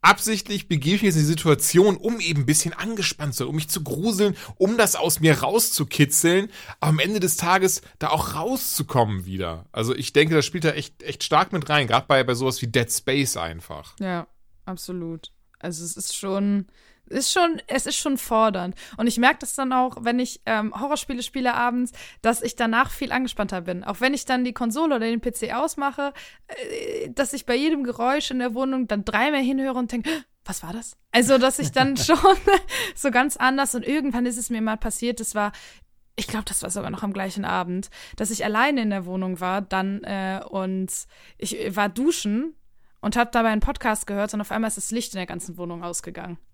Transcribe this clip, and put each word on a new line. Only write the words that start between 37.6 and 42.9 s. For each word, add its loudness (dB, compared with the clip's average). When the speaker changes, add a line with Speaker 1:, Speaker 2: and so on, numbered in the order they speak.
Speaker 2:
dass -4
ich -4
alleine 0
in 0
der -4
Wohnung -4
war, -2
dann, -4
äh, -6
und -4
ich, -8
äh, -4
war 2
duschen -2